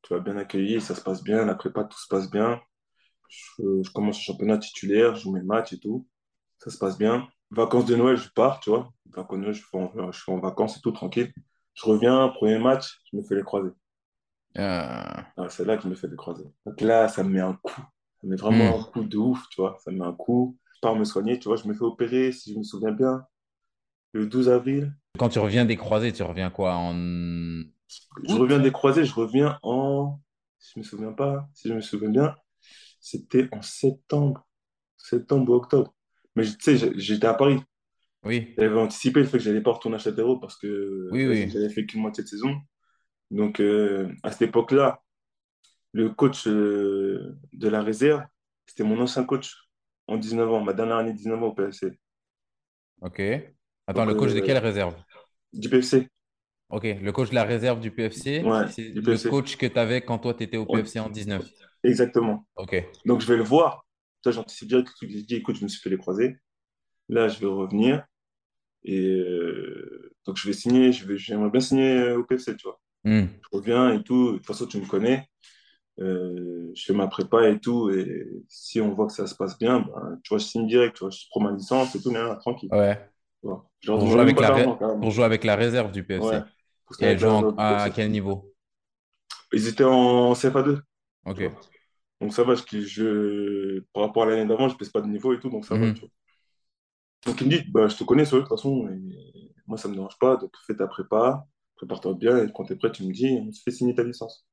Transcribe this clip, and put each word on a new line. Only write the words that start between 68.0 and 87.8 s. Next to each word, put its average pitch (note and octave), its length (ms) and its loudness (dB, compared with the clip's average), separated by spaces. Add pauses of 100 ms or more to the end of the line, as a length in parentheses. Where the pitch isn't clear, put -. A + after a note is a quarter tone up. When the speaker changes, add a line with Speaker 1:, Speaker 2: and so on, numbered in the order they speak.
Speaker 1:
Et, F#2+ 240 -2
euh, F2+ 1080 -6 (100)
donc, F#2+ 120 -8
je F#2+ 100 -8
vais G2+ 60 -2
signer. B2+ 400 6
Je G2+ 140 -6
vais, G2+ 100 -4
j'aimerais G#2+ 320 -2
bien A#2 100 2
signer, C3 380 4
euh, B2 220 2
au A#2+ 40 -2
P B2+ 140 0
F B2+ 40 -6
C, A2 140 -8
tu - 120 -16
vois. - 120 -14 (240)
Speaker 2:
Hmm. G#2+ 220 4 (160)
Speaker 1:
Je - 160 -10
reviens A#2 360 2
et G#2+ 100 -2
tout. B2 300 2
De F#2 40 -6
toute - 80 -14
façon, G#2+ 220 -8
tu G2+ 120 -6
me F#2+ 60 -8
connais. A#2 420 0 (720)
Euh, F2+ 760 -6
je - 100 -14
fais G2 80 0
ma G2 140 2
prépa A2 420 4
et G#2 100 2
tout. A#2+ 300 -2
Et F#2 380 -4 (200)
si - 320 -8
on G#2 140 0
voit G#2 140 0
que - 60 -8
ça G2 140 -6
se - 80 -12
passe F#2+ 220 -6
bien, B2 240 2
ben, F2+ 420 -10
tu - 60 -18
vois, G#3 80 2
je G#3+ 80 -2
signe A2+ 220 -2
direct. A#2+ 300 4
Tu F#2+ 60 -10
vois, F#2+ 60 -6
je - 220 -14
prends G#2+ 100 -2
ma G2+ 100 2
licence B2+ 440 0
et - 60 -4
tout, B2 100 -2
mais A2+ 80 -2
là, A#2 160 -2
tranquille. - 360 -6
Speaker 2:
Ouais. G#2 260 4 (440)
Speaker 1:
Tu G#2 60 -10
vois. F#2+ 220 -10 (100)
Je - 100 -10
leur G#2+ 80 2
Speaker 2:
Pour G#2+ 80 4
Speaker 1:
demande A2+ 80 4
Speaker 2:
jouer A#2+ 80 8
Speaker 1:
même C3+ 140 8
Speaker 2:
avec - 0 -
Speaker 1:
pas C3+ 60 4
Speaker 2:
la A2 100 6
ré-, A#2 120 6
Speaker 1:
d'argent, B2 140 2
carrément. G#2+ 240 -2
Speaker 2:
pour A2 100 0
jouer A2+ 140 4
avec A2 180 2
la G#2+ 120 4
réserve A2+ 360 0
du F#2+ 120 -6
P G2+ 180 -4
F A2 40 0
C. - 20 2
Speaker 1:
Ouais. A2 140 0 (440)
Parce - 140 -20
Speaker 2:
Et A2+ 60 0
elle G2+ 120 6
Speaker 1:
qu'avec - 20 -4
Speaker 2:
joue A2 100 4
Speaker 1:
la - 20 6
Speaker 2:
en, G#2+ 180 4
Speaker 1:
réserve G#2+ 80 -4
du - 0 -
Speaker 2:
à G#2 320 2